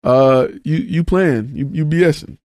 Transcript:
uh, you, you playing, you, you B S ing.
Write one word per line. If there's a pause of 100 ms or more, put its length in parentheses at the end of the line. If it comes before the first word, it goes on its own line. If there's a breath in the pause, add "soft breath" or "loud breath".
uh, (140)
you,
you
playing,
you,
you
B
S
ing.